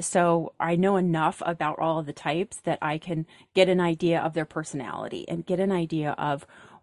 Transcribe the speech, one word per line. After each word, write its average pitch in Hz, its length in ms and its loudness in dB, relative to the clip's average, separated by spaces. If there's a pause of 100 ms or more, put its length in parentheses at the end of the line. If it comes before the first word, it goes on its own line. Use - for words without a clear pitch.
So 170 540 2
I 170 160 0
know 190 200 4
enough 170 480 0
about 165 340 -2
all 160 200 0
of 151 80 -6
the 143 60 -8
types 165 520 -4
that 160 160 -2
I 156 180 -2
can 160 280 -6 (280)
get 185 140 8
an 180 120 4
idea 170 400 2
of 160 140 -2
their 156 100 0
personality 131 840 -8
and 165 180 -6
get 180 140 0
an 196 120 2
idea 160 400 0
of 147 340 -4 (360)